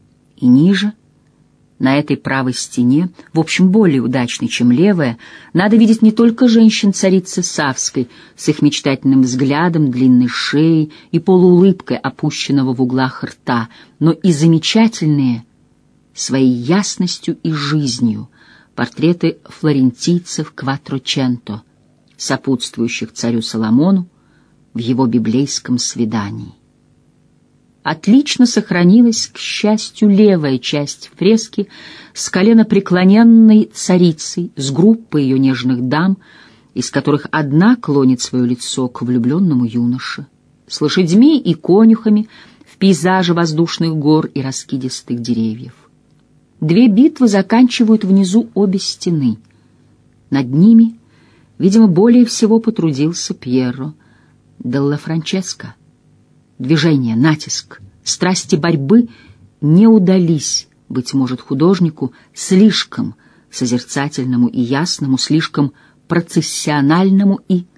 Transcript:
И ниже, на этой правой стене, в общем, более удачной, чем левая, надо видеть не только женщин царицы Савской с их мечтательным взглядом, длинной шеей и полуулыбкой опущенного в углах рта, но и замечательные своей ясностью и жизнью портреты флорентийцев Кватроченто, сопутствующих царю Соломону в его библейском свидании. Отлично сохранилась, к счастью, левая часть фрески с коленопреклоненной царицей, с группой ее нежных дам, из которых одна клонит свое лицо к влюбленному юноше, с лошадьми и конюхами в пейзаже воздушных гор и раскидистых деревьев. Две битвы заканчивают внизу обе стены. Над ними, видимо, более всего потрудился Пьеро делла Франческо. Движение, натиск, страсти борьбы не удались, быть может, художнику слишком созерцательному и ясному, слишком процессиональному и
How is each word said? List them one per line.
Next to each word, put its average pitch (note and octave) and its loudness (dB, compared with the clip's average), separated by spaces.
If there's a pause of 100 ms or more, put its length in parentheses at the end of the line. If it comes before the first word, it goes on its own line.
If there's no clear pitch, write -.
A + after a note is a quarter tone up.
(360)
И C3+ -4
ниже, F#3 2 (880)
на C3 0
этой D3 -2
правой C3+ -6
стене, C3+ -2 (220)
в D#3+ 0
общем, F3+ 0
более F3+ 2
удачной, A#2+ -4
чем A#2+ 0
левая, D3+ 0 (360)
надо G3+ 2
видеть A3 2
не A3 4
только A#3 2
женщин A3 2
царицы F#3 -2
Савской C3+ -6 (280)
с - -6
их D3+ -2
мечтательным C3+ 0
взглядом, C#3+ 0
длинной B2 2
шеей D#3 0 (200)
и E3+ 0
полуулыбкой F3+ 2
опущенного C3+ -4
в B2+ -4
углах B2+ -2
рта, A#2 -6 (300)
но D#3+ 2
и E3 0
замечательные D#3 0 (720)
своей C3 0
ясностью E3+ -4
и E3 -4
жизнью C3+ -4 (460)
портреты E3 -4
флорентийцев D#3 -4
Кватроченто, C3 -6 (540)
сопутствующих B2 -6
царю A#2 -6
Соломону C3 -2 (640)
в A2+ -8
его A#2+ -2
библейском A#2+ -4
свидании. A2 -6 (1300)
Отлично B3 2
сохранилась, G#3+ 2
к - -20
счастью, - -2
левая F#3 2
часть - -8
фрески G#3+ 0 (460)
с - -10
коленопреклоненной G#3+ 4
царицей, F3 -2
с C3+ -6
группой E3 0
ее C3 0
нежных B2+ 0
дам, E3+ 0 (560)
из - -8
которых C#3+ -2
одна D#3 0
клонит C#3 0
свое B2 -4
лицо B2 -6
к - -14
влюбленному B2 0
юноше, A#2+ -6 (400)
с - -14
лошадьми F#3 2
и F3 -2
конюхами G#3+ 2 (340)
в - -20
пейзаже F#3 2
воздушных E3 -2
гор D3+ 0
и C#3 -6
раскидистых C3 -8
деревьев. A2+ -6 (880)
Две F3+ 4
битвы B3 2
заканчивают A3 2
внизу G3 0
обе G3 0
стены. C#3+ -4 (960)
Над C3+ -2
ними, A3+ 4 (640)
видимо, G#3 4
более A#3 4
всего A3+ 0
потрудился E3 -4
Пьеро B2+ -4 (640)
делла C#3 -4
Франческо. - -8 (800)
Движение, C3+ 0
натиск, - -4 (240)
страсти - -4
борьбы E3 0 (520)
не E3+ 4
удались, F#3 0 (200)
быть B2 -6
может, B2+ -2
художнику D#3 -2 (200)
слишком - 0 (340)
созерцательному B2+ -2
и A#2 -4
ясному, C3+ -2
слишком D3+ -2 (340)
процессиональному F3 0
и F3+ -2 (140)